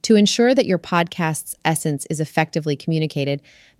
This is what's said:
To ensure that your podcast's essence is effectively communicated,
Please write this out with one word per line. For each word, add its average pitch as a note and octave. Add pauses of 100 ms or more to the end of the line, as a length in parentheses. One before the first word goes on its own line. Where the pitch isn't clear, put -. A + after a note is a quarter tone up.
To A3+
ensure A#3
that C4
your F3+
podcast's E3+
essence D#3
is D#3
effectively D#3
communicated, D3 (380)